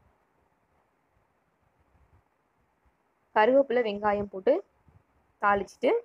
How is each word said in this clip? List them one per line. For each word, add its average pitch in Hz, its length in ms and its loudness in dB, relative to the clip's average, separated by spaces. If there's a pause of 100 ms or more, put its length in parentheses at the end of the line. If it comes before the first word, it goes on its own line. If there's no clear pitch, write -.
(3250)
கருவேப்பிலை, 247 520 2
வெங்காயம் 208 460 -4
போட்டு 196 200 -6 (920)
தாளிச்சிட்டு 202 460 -2 (140)